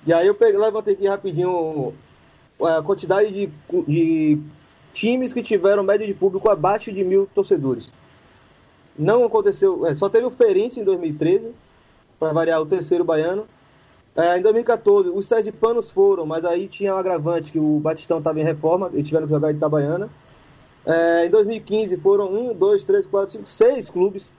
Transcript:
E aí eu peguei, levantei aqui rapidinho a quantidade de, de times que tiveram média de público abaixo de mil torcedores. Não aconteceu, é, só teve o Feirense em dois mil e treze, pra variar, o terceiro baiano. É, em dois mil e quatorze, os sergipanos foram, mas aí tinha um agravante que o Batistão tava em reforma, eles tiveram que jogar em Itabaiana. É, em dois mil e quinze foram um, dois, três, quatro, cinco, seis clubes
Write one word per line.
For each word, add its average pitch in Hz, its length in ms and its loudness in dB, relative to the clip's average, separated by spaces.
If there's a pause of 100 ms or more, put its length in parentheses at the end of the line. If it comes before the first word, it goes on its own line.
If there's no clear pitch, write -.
E 160 80 2
aí 170 140 4
eu 208 80 4
peguei, 208 240 2
levantei 214 360 0
aqui 196 120 -4
rapidinho 175 880 -4 (640)
a 160 220 0
quantidade 196 480 0
de, 190 180 -4 (380)
de 156 520 2 (540)
times 247 400 -2
que 240 100 -6
tiveram 202 400 2
média 202 240 0
de 196 60 -6
público 190 380 -2
abaixo 196 420 -2
de 190 120 -6
mil 196 300 0
torcedores. 147 560 -2 (1080)
Não 214 260 2
aconteceu, 196 640 0
é, 151 80 0
só 196 160 -2
teve 226 160 4
o 247 40 -2
Feirense 233 500 2
em 208 40 -6
dois 190 160 0
mil 165 100 -4
e 151 40 -6
treze, 196 400 0 (640)
pra 160 140 -2
variar, 165 280 0
o 156 60 -4
terceiro 165 380 -2
baiano. 165 420 -2 (680)
É, 175 240 2
em 180 40 -4
dois 214 120 4
mil 233 80 2
e 233 40 -4
quatorze, 202 420 4
os 196 180 -4
sergipanos 220 640 0
foram, 190 360 2
mas 165 180 -4
aí 175 240 -2
tinha 196 260 -4
um 190 40 -2
agravante 170 520 -2
que 160 80 -4
o 151 220 0
Batistão 160 400 -2
tava 156 180 -2
em 156 60 -2
reforma, 165 480 0
eles 147 140 -2
tiveram 156 200 -2
que 147 60 -2
jogar 151 180 0
em 151 60 -2
Itabaiana. 151 540 -2 (720)
É, 170 420 2
em 170 40 -2
dois 208 160 4
mil 226 100 -4
e 214 40 -10
quinze 196 360 -2
foram 196 360 2
um, 233 200 -4
dois, 196 300 2
três, 196 240 0
quatro, 196 260 -2
cinco, 208 160 -16
seis 247 400 2
clubes 196 500 -4